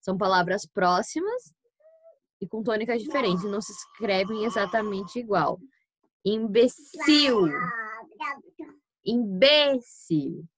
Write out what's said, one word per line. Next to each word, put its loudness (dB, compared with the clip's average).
são -4
palavras 2
próximas 0
e -8
com -8
tônicas -2
diferentes, 0
não -4
se -10
escrevem -2
exatamente -2
igual. 0
Imbecil. 2
Imbécil. 0